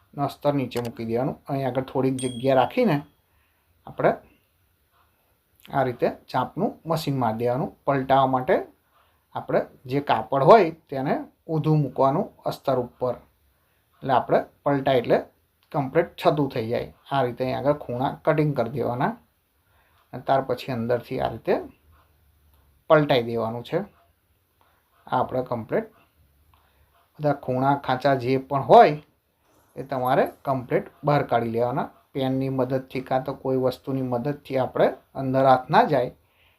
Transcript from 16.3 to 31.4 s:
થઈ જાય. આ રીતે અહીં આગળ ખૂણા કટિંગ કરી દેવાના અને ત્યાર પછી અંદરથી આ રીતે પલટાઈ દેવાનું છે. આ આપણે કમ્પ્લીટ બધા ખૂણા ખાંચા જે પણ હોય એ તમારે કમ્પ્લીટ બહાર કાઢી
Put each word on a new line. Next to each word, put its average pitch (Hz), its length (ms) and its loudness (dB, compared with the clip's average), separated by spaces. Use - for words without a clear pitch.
થઈ 113 180 -4
જાય. 120 220 -4
આ 139 140 0
રીતે 123 180 -6
અહીં 127 140 -2
આગળ 135 260 0
ખૂણા 123 280 -4
કટિંગ 151 320 2
કરી 117 200 -2
દેવાના 123 360 -2
અને 127 120 -12
ત્યાર 135 220 2
પછી 127 300 -6
અંદરથી 120 440 -4
આ 127 120 -2
રીતે 175 200 -4
પલટાઈ 147 400 4
દેવાનું 117 400 -4
છે. 165 100 -4
આ - 1400 -12
આપણે 123 300 -2
કમ્પ્લીટ 123 380 -4
બધા 147 160 0
ખૂણા 131 300 2
ખાંચા 135 380 2
જે 131 140 0
પણ 139 200 -2
હોય 185 260 10
એ - 80 -10
તમારે 131 400 0
કમ્પ્લીટ 135 400 -2
બહાર 147 280 2
કાઢી 117 260 0